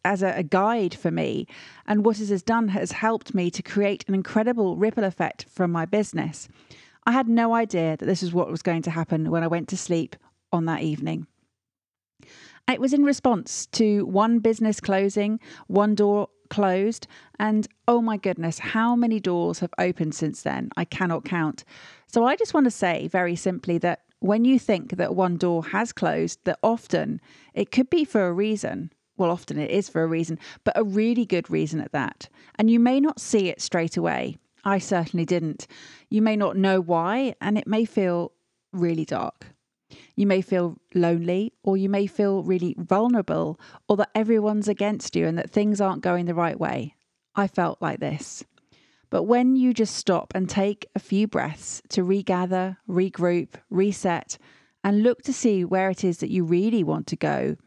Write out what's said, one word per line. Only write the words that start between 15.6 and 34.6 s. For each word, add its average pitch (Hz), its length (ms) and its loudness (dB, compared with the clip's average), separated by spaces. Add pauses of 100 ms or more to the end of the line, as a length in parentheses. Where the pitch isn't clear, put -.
one 208 280 4
door 202 320 2 (220)
closed, 196 580 0 (320)
and 214 300 0 (180)
oh 240 140 4
my 220 160 -2
goodness, 170 420 -4
how 233 380 0
many 226 240 0
doors 175 380 -2
have 175 180 -4
opened 175 360 -2
since 147 280 -4
then? 131 340 -6
I 175 80 -4
cannot 170 400 -4
count. 160 400 -2 (440)
So 233 180 2
I 269 100 4
just - 180 -2
want 294 120 6
to 233 60 4
say 170 360 -2
very 175 300 0
simply 175 400 -2
that 175 240 -2 (200)
when 214 220 2
you 254 160 6
think 185 380 -2
that 180 180 -2
one 180 220 2
door 170 300 0
has 214 260 -2
closed, 165 500 -2
that - 180 -2
often 170 600 -2 (320)
it - 180 -4
could 254 180 2
be 330 140 2
for 208 240 0
a 175 60 -2
reason. 202 580 -4 (240)
Well, 175 160 0
often 175 260 -6
it - 140 -4
is 196 160 0
for 160 160 -2
a 165 40 0
reason, 165 320 -2 (260)
but - 120 0
a 226 60 2
really 220 420 2
good 180 240 -2
reason 160 300 -2
at - 140 -8
that. - 340 -6 (280)
And 220 140 4
you 233 120 6
may 254 180 4
not 302 220 2
see 202 260 0
it - 140 -6
straight 170 340 -2
away. 165 400 -2 (300)